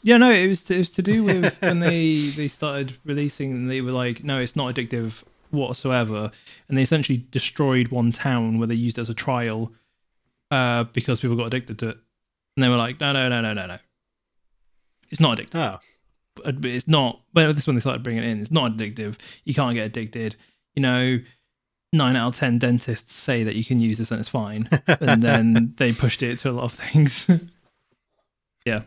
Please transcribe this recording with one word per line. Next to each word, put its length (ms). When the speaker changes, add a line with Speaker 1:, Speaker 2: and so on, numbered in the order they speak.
Speaker 1:
Yeah, 140
no, 140
it 160
was 160
to, 120
it 40
was 120
to 100
do 220
with 340
Speaker 2:
<laughs> 40
Speaker 1:
when 180
they, 500
they 180
started 580
releasing, 460
and 180
they 120
were 100
like, 320
"No, 160
it's 160
not 180
addictive 500
whatsoever." 800
And 100
they 40
essentially 480
destroyed 600
one 220
town 460
where 100
they 80
used 220
it 40
as 80
a 40
trial, 580
uh, 360
because 340
people 180
got 100
addicted 320
to 100
it. 80
And 60
they 40
were 80
like, 240
"No, 140
no, 160
no, 100
no, 140
no, 140
no. 100
It's 120
not 160
addictive." 180
Speaker 2:
Oh. 240
Speaker 1:
But 220
it's 220
not, 340
well, 200
this 100
is 40
when 100
they 20
started 240
bringing 200
it 60
in. 120
"It's 100
not 220
addictive. 420
You 80
can't 220
get 100
addicted. 500
You 60
know, 380
nine 240
out 120
of 60
ten 240
dentists 540
say 300
that 120
you 80
can 160
use 200
this 120
and 80
it's 100
fine." 380
Speaker 2:
<laughs> 100
Speaker 1:
And 240
then 540
they 160
pushed 280
it 180
to 100
a 40
lot 120
of 80
things. 640
<laughs> 40
Yeah. 220